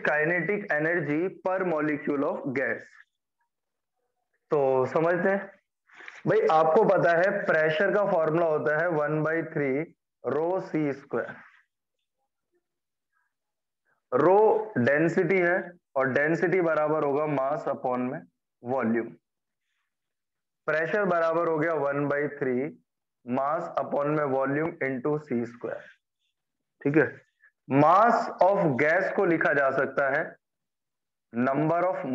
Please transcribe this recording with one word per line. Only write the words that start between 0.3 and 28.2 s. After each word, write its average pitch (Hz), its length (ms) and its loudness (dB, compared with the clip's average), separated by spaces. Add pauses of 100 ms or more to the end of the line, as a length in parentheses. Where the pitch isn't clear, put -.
energy 156 440 -2 (240)
per 185 100 0 (140)
molecule 147 640 -2
of 208 100 -8 (160)
gas। 120 260 -4 (1700)
तो 135 340 2
समझते 170 440 0
हैं 196 100 0 (880)
भाई, - 140 2 (100)
आपको 160 320 4
पता 170 340 4
है 185 140 2 (140)
pressure 156 480 2
का 202 180 2
formula 160 340 2
होता 151 360 0
है 180 80 0
one 151 280 -2 (100)
by 160 100 -2 (180)
three 139 240 0 (440)
rho 147 280 -2 (200)
C 156 140 0 (140)
square। - 340 -6 (2750)
रो 185 680 4
density 156 600 2
है 175 200 2 (380)
और 175 180 0
density 165 480 2
बराबर 156 420 0
होगा 143 220 0
mass 147 500 -2
upon 127 360 -4
में 160 100 -10 (420)
वॉल्यूम। 117 440 -2 (1600)
प्रेशर 160 380 0
बराबर 170 420 0
हो 160 120 0
गया 165 140 0
one 143 380 -2
by 143 80 -2 (160)
three 131 320 -2 (580)
mass 139 400 -4 (160)
upon 143 260 -2 (100)
में 147 60 0 (100)
volume 139 360 0 (140)
into 135 280 -4 (140)
C 120 200 -2
square। - 360 -10 (1000)
ठीक 143 140 0
है, 131 100 4 (600)
mass 170 640 4 (140)